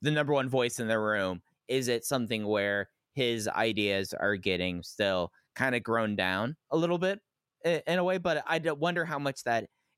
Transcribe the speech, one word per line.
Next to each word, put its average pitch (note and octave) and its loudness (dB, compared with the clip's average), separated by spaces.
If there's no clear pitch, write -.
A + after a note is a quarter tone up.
the C#3+ 0
number D3+ 0
one C3+ 2
voice B2 0
in A2+ -2
the A2 2
room. G2 0
Is B2+ 0
it A#2 0
something A2+ -2
where G2+ 0
his A#2 0
ideas G2+ 0
are G2+ 0
getting F2+ -2
still F#2 0
kinda B2 0
grown A2+ 0
down G2 0
a D#3+ 2
little E3+ 2
bit F#3+ -2
i-, E3+ 0
in F3 2
a F3+ 2
way? F#3 0
But E3 0
I D#3+ 0
d-, D#3+ 0
wonder E3 0
how D#3 -4
much C#3 -4
that A#2 0